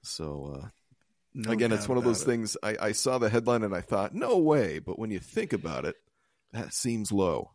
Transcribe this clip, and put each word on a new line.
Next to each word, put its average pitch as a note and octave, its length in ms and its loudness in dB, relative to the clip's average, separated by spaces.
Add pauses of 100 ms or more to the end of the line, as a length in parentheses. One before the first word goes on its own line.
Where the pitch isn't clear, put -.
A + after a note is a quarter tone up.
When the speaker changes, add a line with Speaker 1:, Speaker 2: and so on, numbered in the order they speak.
Speaker 1:
So, C#2+ 600 -8
uh, G#2 60 -12 (680)
Speaker 2:
No A2 160 -4
Speaker 1:
again, A2+ 220 4
it's G#2 100 2
Speaker 2:
doubt - 60 -6
Speaker 1:
one B2+ 100 2
of A#2+ 60 0
those A#2+ 180 4
Speaker 2:
about B2 100 2
it. - 40 -
Speaker 1:
things, A2 260 -4
I, G#2+ 180 -2
I G#2+ 120 0
saw B2+ 260 0
the A#2 100 4
headline A#2+ 360 2
and G2 100 -2
I F2 80 -2
thought, G2+ 320 0
"No A#3 240 2
way," D3 400 4
but - 200 -8
when A2 120 -6
you F#2+ 80 -4
think - 340 -6
about D2+ 320 -4
it, D#2+ 120 -4 (560)
that A2 200 -8
seems A#2 400 -2
low. F2 420 2